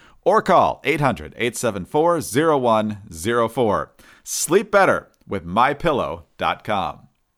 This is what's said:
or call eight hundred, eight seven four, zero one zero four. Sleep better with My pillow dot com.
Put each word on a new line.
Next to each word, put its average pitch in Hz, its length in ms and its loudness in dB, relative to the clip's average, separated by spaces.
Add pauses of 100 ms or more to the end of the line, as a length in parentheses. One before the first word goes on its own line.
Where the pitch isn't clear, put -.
(240)
or 190 180 2
call 131 420 2
eight 147 180 0
hundred, 90 360 -2
eight 117 180 -4
seven 101 300 -4
four, 165 340 0
zero 151 380 0
one 107 420 0 (120)
zero 113 360 -2
four. 104 440 -2 (320)
Sleep - 480 -2
better 160 380 2 (180)
with 85 180 -8
My 117 280 0
pillow 90 520 -4 (120)
dot 87 260 -4
com. 92 440 -6 (300)